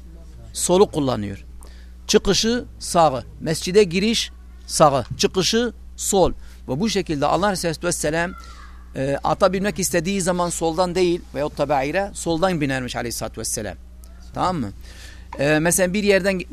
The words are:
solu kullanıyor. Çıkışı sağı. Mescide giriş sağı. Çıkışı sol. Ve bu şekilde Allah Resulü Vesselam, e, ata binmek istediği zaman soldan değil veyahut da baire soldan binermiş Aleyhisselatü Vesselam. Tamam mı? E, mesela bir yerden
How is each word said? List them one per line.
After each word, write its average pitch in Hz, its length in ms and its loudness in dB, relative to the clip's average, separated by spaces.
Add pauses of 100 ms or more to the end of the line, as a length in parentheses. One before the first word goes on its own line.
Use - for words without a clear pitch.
(520)
solu 190 380 6
kullanıyor. 110 540 -2 (640)
Çıkışı 214 580 2 (140)
sağı. 143 460 2 (160)
Mescide 175 440 4
giriş 190 460 0 (360)
sağı. 139 380 4 (120)
Çıkışı 214 560 2 (240)
sol. 180 360 4 (360)
Ve 131 120 -2
bu 220 80 2
şekilde 160 380 0
Allah 180 260 4
Resulü 170 340 -2
Vesselam, 170 460 0 (640)
e, 139 280 0
ata 185 280 4
binmek 196 260 0
istediği 185 420 0
zaman 175 300 0
soldan 170 440 0
değil 175 260 2 (140)
veyahut 147 240 -4
da 147 100 0
baire 151 460 0
soldan 170 460 0
binermiş 131 360 -2
Aleyhisselatü 117 440 -6
Vesselam. 104 360 -4 (580)
Tamam 170 220 0
mı? 107 160 -6 (680)
E, 151 200 4
mesela 175 340 2
bir 208 100 0
yerden 196 380 4 (120)